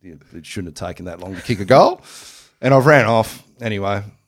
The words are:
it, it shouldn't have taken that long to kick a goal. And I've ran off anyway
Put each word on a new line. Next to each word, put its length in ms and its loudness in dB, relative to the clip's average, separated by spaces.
it, 180 -20
it 120 -18
shouldn't 340 -12
have 80 -10
taken 200 -14
that 120 -14
long 160 -14
to 60 -16
kick 180 -8
a 60 -8
goal. 360 4
And 120 2
I've 120 4
ran 200 6
off 380 -2
anyway 420 -6